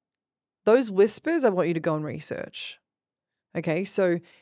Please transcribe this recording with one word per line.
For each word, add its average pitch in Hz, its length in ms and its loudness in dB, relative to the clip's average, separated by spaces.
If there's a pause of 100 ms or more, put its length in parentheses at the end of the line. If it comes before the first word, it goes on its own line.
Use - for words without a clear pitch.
(640)
Those 226 280 4
whispers, 220 520 2
I 233 60 4
want 175 200 0
you 170 40 0
to 165 60 -4
go 156 160 0
and 156 100 -4
research. - 760 -10 (800)
Okay, 170 260 -2
so 185 360 0 (220)